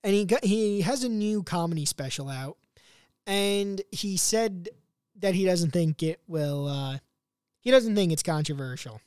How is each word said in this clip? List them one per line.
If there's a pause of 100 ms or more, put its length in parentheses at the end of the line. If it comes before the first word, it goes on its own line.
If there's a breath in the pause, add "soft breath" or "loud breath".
And
he
got,
he
has
a
new
comedy
special
out, (720 soft breath)
and (100)
he
said (480)
that
he
doesn't
think
it
will,
uh, (640)
he
doesn't
think
it's
controversial.